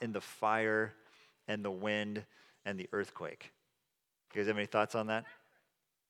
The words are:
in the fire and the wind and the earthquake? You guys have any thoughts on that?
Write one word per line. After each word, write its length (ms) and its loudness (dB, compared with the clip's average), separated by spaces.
in 100 -4
the 100 -2
fire 720 2
and 160 -2
the 80 0
wind 540 -2
and 120 -2
the 140 -8
earthquake? 600 -4
You 80 0
guys 60 2
have 100 2
any 80 0
thoughts 280 2
on 140 2
that? 160 0